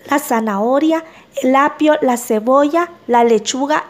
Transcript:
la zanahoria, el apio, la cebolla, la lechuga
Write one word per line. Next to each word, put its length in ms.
la 80
zanahoria, 880
el 140
apio, 460
la 140
cebolla, 720
la 180
lechuga 640